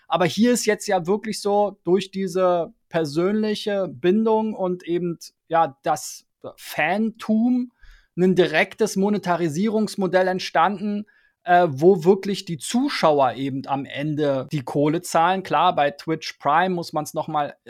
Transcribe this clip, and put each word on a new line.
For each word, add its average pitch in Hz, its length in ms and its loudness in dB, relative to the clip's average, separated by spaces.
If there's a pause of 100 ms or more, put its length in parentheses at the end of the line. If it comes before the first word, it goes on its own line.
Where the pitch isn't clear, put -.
Aber 170 180 2
hier 226 280 2
ist 233 120 -2
jetzt 208 220 0
ja 185 200 0
wirklich 214 340 -4
so, 202 420 0
durch 190 280 0
diese 180 640 0 (140)
persönliche 196 1000 -2
Bindung 220 640 0
und 180 300 -4
eben, 170 340 -4 (320)
ja, 160 340 0
das - 420 -6 (300)
Fantum, 220 1160 -2 (440)
ein 185 200 4
direktes 185 600 0
Monetarisierungsmodell 185 1300 0
entstanden, 190 800 -2 (380)
äh, 175 220 6
wo 160 380 4
wirklich 196 400 2
die 165 140 -6
Zuschauer 156 760 2
eben 135 320 -6
am 139 200 -4
Ende 143 640 -2
die 147 100 -4
Kohle 151 400 0
zahlen. 175 400 0
Klar, 170 320 2
bei 147 160 2
Twitch 156 440 -6
Prime 175 420 0
muss 170 180 -8
man's 151 220 -6
noch 151 120 -6
mal 147 280 -4 (140)